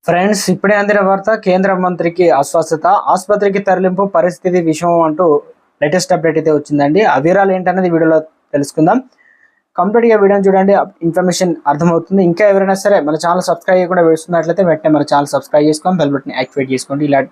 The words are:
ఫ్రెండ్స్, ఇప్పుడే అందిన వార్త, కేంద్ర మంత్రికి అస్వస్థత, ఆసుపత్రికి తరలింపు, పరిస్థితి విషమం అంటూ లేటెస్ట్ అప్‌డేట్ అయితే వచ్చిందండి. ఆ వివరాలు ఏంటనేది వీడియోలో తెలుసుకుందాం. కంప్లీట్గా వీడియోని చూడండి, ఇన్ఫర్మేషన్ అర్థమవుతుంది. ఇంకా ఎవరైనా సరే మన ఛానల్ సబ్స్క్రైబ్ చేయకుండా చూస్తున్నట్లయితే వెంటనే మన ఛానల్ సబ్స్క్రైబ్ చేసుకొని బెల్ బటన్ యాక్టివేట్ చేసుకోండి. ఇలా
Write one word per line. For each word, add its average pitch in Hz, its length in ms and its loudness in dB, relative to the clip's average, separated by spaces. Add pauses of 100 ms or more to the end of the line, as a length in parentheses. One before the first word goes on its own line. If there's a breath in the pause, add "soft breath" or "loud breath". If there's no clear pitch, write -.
ఫ్రెండ్స్, 190 420 0
ఇప్పుడే 196 240 0
అందిన 202 260 0
వార్త, 190 340 0
కేంద్ర 190 400 0
మంత్రికి 175 560 0
అస్వస్థత, 156 560 -2
ఆసుపత్రికి 196 720 0
తరలింపు, 190 440 -2
పరిస్థితి 180 580 -2
విషమం 170 420 0
అంటూ 160 240 0 (560)
లేటెస్ట్ 175 300 -2
అప్‌డేట్ 160 240 0
అయితే 156 140 0
వచ్చిందండి. 147 520 0
ఆ 156 160 2
వివరాలు 190 340 2
ఏంటనేది 180 380 -2
వీడియోలో 160 280 2 (340)
తెలుసుకుందాం. 160 500 0 (760 soft breath)
కంప్లీట్గా 220 440 2
వీడియోని 202 260 2
చూడండి, 190 260 2 (300)
ఇన్ఫర్మేషన్ 175 520 -2 (120)
అర్థమవుతుంది. 170 580 0
ఇంకా 170 240 2
ఎవరైనా 196 260 2
సరే 196 260 0
మన 151 140 -2
ఛానల్ 175 280 -2
సబ్స్క్రైబ్ 185 360 0
చేయకుండా 180 240 0
చూస్తున్నట్లయితే 165 640 0
వెంటనే 156 260 0
మన 147 120 2
ఛానల్ 143 240 0
సబ్స్క్రైబ్ 147 420 0
చేసుకొని 170 300 -2
బెల్ 143 140 0
బటన్ 139 200 -6
యాక్టివేట్ 131 400 -6
చేసుకోండి. 139 320 -6
ఇలా 143 160 2 (120)